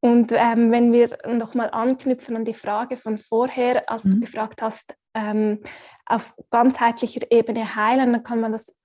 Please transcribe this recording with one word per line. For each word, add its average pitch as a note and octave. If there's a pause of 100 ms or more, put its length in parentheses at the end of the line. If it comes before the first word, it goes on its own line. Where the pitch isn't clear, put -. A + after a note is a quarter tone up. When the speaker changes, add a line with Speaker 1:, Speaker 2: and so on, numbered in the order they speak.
Speaker 1:
Und, A#3+
ähm, A#3
wenn A#3+
wir A#3 (100)
noch A3+
mal A#3
anknüpfen B3
an A3+
die A3+
Frage A#3
von A3
vorher, B3
als A3+
du G3
Speaker 2:
Mhm. A3+
Speaker 1:
gefragt A3
hast, A3 (200)
ähm, G#3+ (440)
auf - (160)
ganzheitlicher A#3
Ebene A3+
heilen, A#3+
dann A#3
kann A#3
man A3
das G#3+ (100)